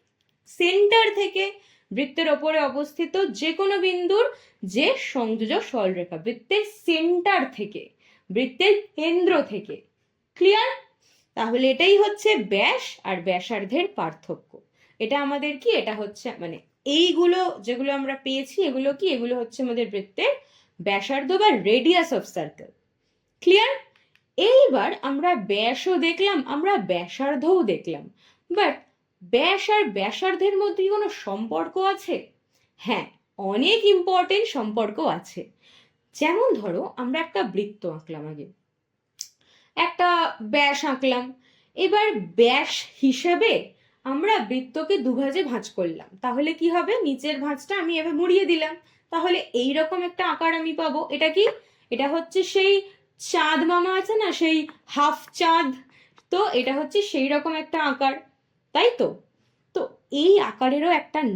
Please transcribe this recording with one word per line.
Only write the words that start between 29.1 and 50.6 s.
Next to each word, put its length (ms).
ব্যাস 300
আর 80
ব্যাসার্ধের 640
মধ্যে 220
কি 120
কোনো 120
সম্পর্ক 500
আছে? 220
হ্যাঁ, 220
অনেক 260
ইম্পর্টেন্ট 500
সম্পর্ক 420
আছে। 240
যেমন 320
ধরো 200
আমরা 240
একটা 160
বৃত্ত 300
আঁকলাম 340
আগে, 160
একটা 320
ব্যাস 260
আঁকলাম, 300
এবার 220
ব্যাস 320
হিসেবে 520
আমরা 280
বৃত্তকে 460
দুভাজে 380
ভাঁজ 220
করলাম, 320
তাহলে 360
কি 160
হবে? 180
নিচের 360
ভাঁজটা 380
আমি 180
এভাবে 200
মুড়িয়ে 320
দিলাম, 220
তাহলে 280
এইরকম 380
একটা 140
আকার 260
আমি 220